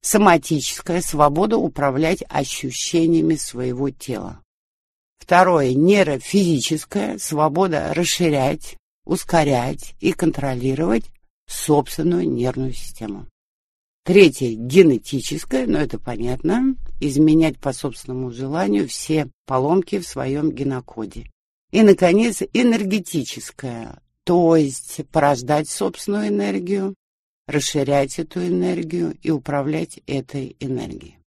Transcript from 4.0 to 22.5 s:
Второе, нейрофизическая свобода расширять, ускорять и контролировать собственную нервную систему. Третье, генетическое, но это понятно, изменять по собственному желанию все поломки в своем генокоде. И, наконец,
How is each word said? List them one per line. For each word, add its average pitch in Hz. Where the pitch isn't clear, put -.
Второе, 175
нейрофизическая 170
свобода 156
расширять, 151
ускорять 147
и 127
контролировать 143
собственную 160
нервную 127
систему. 104
Третье, 160
генетическое, 143
но 151
это 127
понятно, 156
изменять 156
по 135
собственному 127
желанию 165
все 156
поломки 156
в 175
своем 139
генокоде. 127
И, 220
наконец, 202